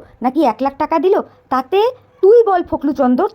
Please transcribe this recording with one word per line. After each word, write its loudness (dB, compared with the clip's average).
নাকি -2
এক -2
লাখ -4
টাকা -4
দিল, 0
তাতে -2
তুই 4
বল 0
ফকলুচন্দর, -2